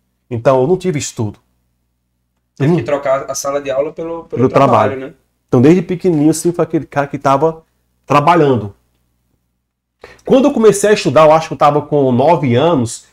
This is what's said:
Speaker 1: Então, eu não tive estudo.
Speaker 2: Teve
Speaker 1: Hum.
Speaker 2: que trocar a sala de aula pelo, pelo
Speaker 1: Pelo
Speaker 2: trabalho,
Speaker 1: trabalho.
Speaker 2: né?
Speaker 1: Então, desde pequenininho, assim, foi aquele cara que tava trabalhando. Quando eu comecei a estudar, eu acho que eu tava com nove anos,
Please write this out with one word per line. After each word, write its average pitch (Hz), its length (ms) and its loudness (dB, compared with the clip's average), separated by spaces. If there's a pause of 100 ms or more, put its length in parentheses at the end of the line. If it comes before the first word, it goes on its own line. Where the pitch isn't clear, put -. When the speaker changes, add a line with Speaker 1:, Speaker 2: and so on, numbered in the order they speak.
(320)
Speaker 1:
Então, 131 300 0
eu 135 60 0
não 185 100 0
tive 180 200 -6
estudo. 113 400 -8 (1200)
Speaker 2:
Teve 147 160 0
Speaker 1:
Hum. - 40 2
Speaker 2:
que - 60 -2
trocar 139 460 -4
a 135 60 -10
sala 139 260 -6
de 135 80 -8
aula 139 220 -4
pelo, 165 320 -12
pelo - 60 -20
Speaker 1:
Pelo 127 200 -2
Speaker 2:
trabalho, 117 440 2
Speaker 1:
trabalho. 117 80 -10 (100)
Speaker 2:
né? - 20 -20 (340)
Speaker 1:
Então, 131 140 2
desde 170 200 4
pequenininho, 170 500 0
assim, 165 220 -4
foi 170 100 -4
aquele 156 220 -6
cara 143 220 -4
que 143 100 -10
tava 151 460 -2 (420)
trabalhando. 143 680 0 (1500)
Quando 254 220 2
eu 285 60 0
comecei 208 380 2
a - 20 4
estudar, 156 320 2
eu 156 80 6
acho 156 160 0
que - 60 -8
eu - 20 -14
tava 147 240 2
com 143 280 0
nove 139 460 2
anos, 135 580 0